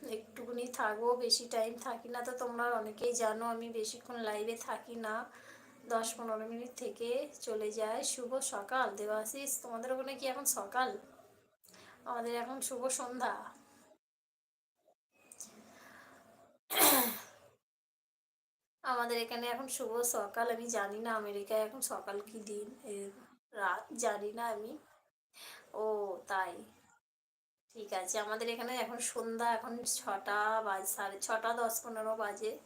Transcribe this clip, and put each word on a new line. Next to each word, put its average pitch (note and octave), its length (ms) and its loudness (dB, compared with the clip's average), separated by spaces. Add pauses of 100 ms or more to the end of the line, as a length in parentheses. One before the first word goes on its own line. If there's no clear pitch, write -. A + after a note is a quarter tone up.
(160)
একটুকুনি A#3+ 520 -6
থাকবো, A3+ 480 2
বেশি A#3+ 320 2
টাইম A3+ 300 2
থাকি A#3 300 -6
না। A#3+ 140 -4
তো B3 100 -4 (100)
তোমরা A#3+ 220 0 (160)
অনেকেই G#3+ 320 0
জানো A3+ 320 2 (100)
আমি A#3 160 -4
বেশিক্ষণ A3+ 460 -4 (120)
লাইভে G#3+ 280 0 (120)
থাকি A#3 280 -6
না, A3 180 -2 (760)
দশ A3+ 280 2
পনেরো A3 360 -2
মিনিট A#3+ 200 -6 (100)
থেকে A#3 280 -4 (300)
চলে G#3+ 320 -2
যায়। A3 320 0
শুভ B3 260 -2 (100)
সকাল B3 460 0 (100)
দেবাশিস, G#3+ 540 -2 (120)
তোমাদের A#3+ 300 -6
ওখানে C4 280 -2
কি - 60 -8
এখন C4 200 0 (120)
সকাল? B3 300 2 (1160)
আমাদের A#3 380 -2
এখন C4 180 -4
শুভ B3 220 -2 (160)
সন্ধ্যা, B3 360 0 (4000)
আমাদের A#3+ 340 2
এখানে A#3 280 -2
এখন B3 220 0
শুভ A#3 240 -2 (100)
সকাল। A#3 520 2
আমি A#3 140 -4
জানি G#3 320 0
না A#3 140 0
আমেরিকায় G#3 520 2
এখন C4 140 -6
সকাল G3+ 400 -2
কি A3 200 -10
দিন, G#3 260 -6 (180)
এ, G#3+ 100 -8 (580)
রাত F#3 300 0 (120)
জানি G#3 380 0
না A3+ 160 -4
আমি। G#3 240 -4 (1000)
ও G#3+ 120 0 (420)
তাই, F#3 240 2 (1200)
ঠিক G#3 160 -8
আছে। F#3 260 0
আমাদের G#3+ 300 0
এখানে A#3 280 -2
এখন A#3+ 220 -2
সন্ধ্যা, A3+ 560 0
এখন A3+ 180 -2 (120)
ছটা G#3 560 0 (240)
বাজে, F#3+ 220 0
সাড়ে G3 340 -2
ছটা, A3+ 320 2
দশ A3+ 300 4
পনেরো A3 340 0
বাজে। G#3+ 360 0 (140)